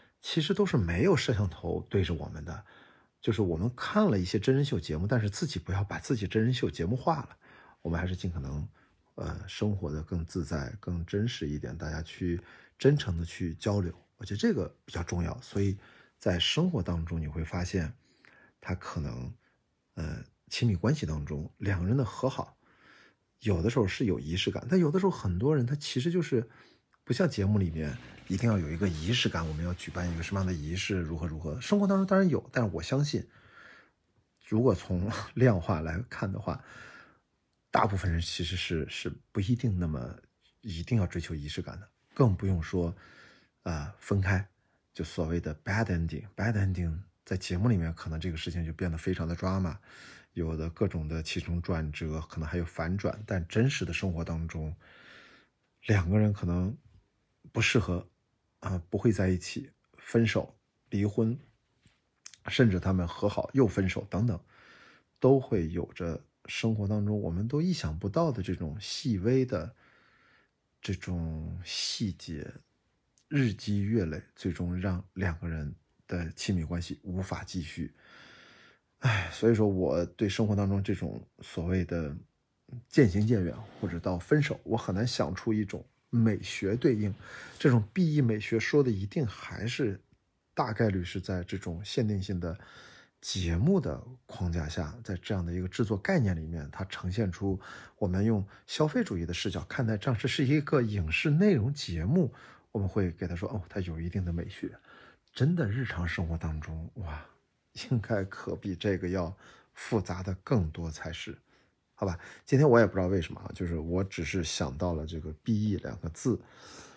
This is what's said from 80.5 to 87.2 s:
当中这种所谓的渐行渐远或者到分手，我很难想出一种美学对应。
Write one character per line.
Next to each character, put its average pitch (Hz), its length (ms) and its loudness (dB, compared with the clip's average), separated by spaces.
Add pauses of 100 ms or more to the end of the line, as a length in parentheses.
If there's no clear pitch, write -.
当 101 120 2
中 98 140 2
这 98 120 -2
种 - 300 -6 (160)
所 - 260 -6
谓 92 180 2
的 80 320 -4 (720)
渐 127 200 6
行 101 180 2
渐 110 160 4
远 82 120 -2 (260)
或 95 80 -2
者 85 120 -6
到 90 180 -2
分 151 240 4
手， - 220 -2
我 110 120 0
很 104 180 -2
难 107 120 2
想 - 280 -2
出 - 180 -2
一 107 120 2
种 - 200 -8 (260)
美 113 320 4
学 98 340 -2
对 131 180 4
应。 104 200 0 (420)